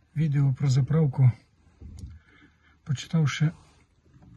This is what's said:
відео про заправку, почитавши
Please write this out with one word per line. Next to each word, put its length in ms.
відео 380
про 160
заправку, 640
почитавши 680